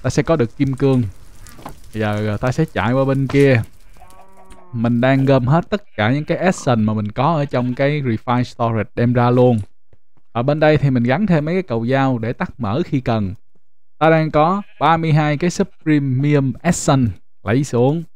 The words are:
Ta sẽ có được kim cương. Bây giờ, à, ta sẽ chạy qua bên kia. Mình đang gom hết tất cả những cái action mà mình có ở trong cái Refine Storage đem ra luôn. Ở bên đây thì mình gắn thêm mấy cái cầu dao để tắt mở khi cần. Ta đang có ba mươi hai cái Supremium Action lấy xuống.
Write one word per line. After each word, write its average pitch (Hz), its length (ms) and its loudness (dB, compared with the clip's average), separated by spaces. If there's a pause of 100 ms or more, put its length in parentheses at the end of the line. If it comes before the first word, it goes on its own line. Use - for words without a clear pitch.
Ta 123 80 -2
sẽ 147 120 -2
có 165 140 0
được 120 200 -2
kim 135 180 -2
cương. 131 280 2 (640)
Bây - 360 -14
giờ, 104 340 -2
à, - 20 -6
ta 127 160 -2
sẽ 160 120 0
chạy 110 280 -2
qua 135 120 0
bên 135 220 0
kia. 139 360 4 (1080)
Mình 117 280 0
đang 135 240 2
gom 135 220 4
hết - 240 0
tất 208 120 -4 (140)
cả 107 140 0
những 147 140 -2
cái 165 140 -4
action 139 440 0
mà 107 120 0
mình 104 180 -4
có 147 220 0
ở 143 100 0
trong 123 300 -2
cái 143 280 -2
Refine 123 400 -2
Storage 113 520 -2
đem 120 180 2
ra 123 180 2
luôn. 123 300 4 (720)
Ở 117 100 -4
bên 147 180 0
đây 156 160 4
thì 143 140 2
mình 123 120 2
gắn 139 240 0
thêm 156 180 2
mấy 160 100 -4
cái 190 80 -2
cầu 117 240 -4
dao 131 320 0
để 110 140 -4
tắt - 260 -6
mở 117 260 -2
khi 139 160 -2
cần. 107 340 -2 (640)
Ta 156 120 4
đang 156 200 2
có 170 320 2 (180)
ba 156 160 4
mươi 160 160 0
hai 151 260 2
cái 175 120 0
Supremium 143 1040 0 (100)
Action 139 460 2 (340)
lấy 127 220 0
xuống. 139 380 0 (140)